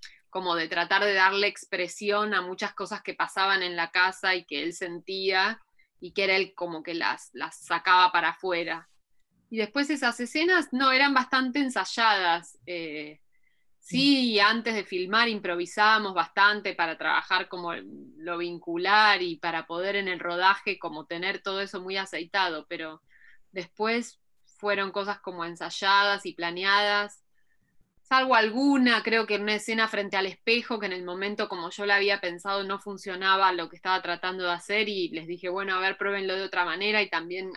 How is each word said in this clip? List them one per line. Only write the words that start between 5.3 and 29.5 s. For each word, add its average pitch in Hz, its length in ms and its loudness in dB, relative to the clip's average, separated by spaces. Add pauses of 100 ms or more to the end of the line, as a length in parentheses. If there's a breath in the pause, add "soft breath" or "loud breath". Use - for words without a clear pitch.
y 175 100 -14
que 196 140 0
era 190 100 4
él 190 200 0
como 165 280 -8
que 170 100 -8
las, 151 400 -4
las 151 240 -10
sacaba 180 540 4
para 165 200 2
afuera. 170 580 -4 (600)
Y 226 80 -10
después 247 320 0
esas 269 300 0
escenas, 311 540 2
no, 262 180 4
eran 277 220 4
bastante 262 460 0
ensayadas. 202 1080 0
Eh, 151 560 -10 (580)
sí, 254 600 2
antes 220 360 4
de 196 80 -2
filmar 196 460 0
improvisábamos 202 840 2
bastante 196 600 2
para 160 220 -2
trabajar 156 500 0
como 175 260 -8
lo 143 640 -10
vincular 180 840 2
y 170 160 -4
para 165 300 -4
poder 185 280 -4
en 196 140 -2
el 180 100 -4
rodaje 180 600 0
como 156 260 -10
tener 185 360 -6
todo 196 200 -4
eso 196 200 -8
muy 190 160 -8
aceitado, 175 680 -4
pero 160 340 -12 (500 soft breath)
después 220 680 -4 (380)
fueron 196 340 -2
cosas 202 280 -4
como 175 260 -10
ensayadas 196 800 0
y 175 80 -8
planeadas, 202 880 0 (800)
salvo 262 340 4
alguna, 240 680 4
creo 226 220 2
que 214 120 0
una 208 180 -2